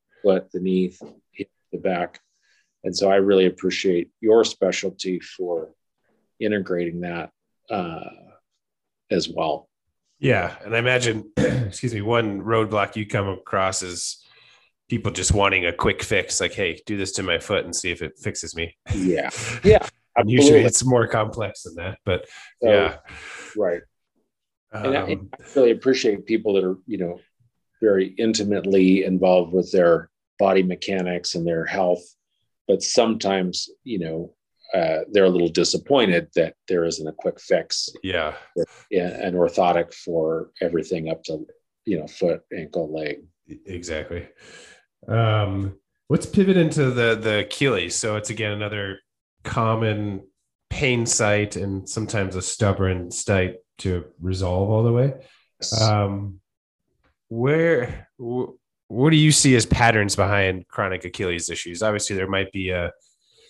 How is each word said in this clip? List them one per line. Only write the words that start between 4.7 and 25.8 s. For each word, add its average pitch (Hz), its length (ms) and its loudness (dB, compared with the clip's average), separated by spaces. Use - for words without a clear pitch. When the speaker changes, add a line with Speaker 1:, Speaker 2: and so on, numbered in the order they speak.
Speaker 1:
for 85 540 -8
integrating 90 600 -2
that, 85 300 -8
uh, 92 400 -6
as 90 180 0
well. 80 400 -4
Speaker 2:
Yeah. 104 460 0
And 104 100 -6
I 113 40 0
imagine, 120 540 0
<clears throat> - 40 -20
excuse 123 580 -2
me, 101 80 -4
one 107 400 0
roadblock 107 540 0
you 107 100 -4
come 101 220 -2
across 95 540 -4
is 87 400 -10
people 110 220 -4
just 90 220 0
wanting 98 340 2
a 85 60 0
quick 98 300 -2
fix, - 380 -2
like, - 140 -2
"Hey, 90 320 -4
do 104 100 -4
this 98 160 -6
to 101 120 -4
my 85 160 0
foot 92 240 -2
and 85 100 -10
see 90 160 -4
if 82 120 -8
it 76 160 -10
fixes - 360 -10
me." 82 220 -8
Speaker 1:
Yeah. 92 360 -2
Speaker 2:
<laughs> - 180 -8
Speaker 1:
Yeah, 208 220 8
Speaker 2:
And 113 160 2
usually 139 340 8
Speaker 1:
absolutely. - 20 -
Speaker 2:
it's 117 180 0
more 123 240 4
complex 107 560 -4
than 82 100 -14
that, 87 300 -10
but 92 220 -2
Speaker 1:
So, 117 80 4
Speaker 2:
yeah. 85 260 4
Speaker 1:
right. 90 240 -2
And 131 240 -2
I, - 40 -2
Speaker 2:
Um, - 220 -8
Speaker 1:
I - 100 -20
really 123 160 6
appreciate 110 540 0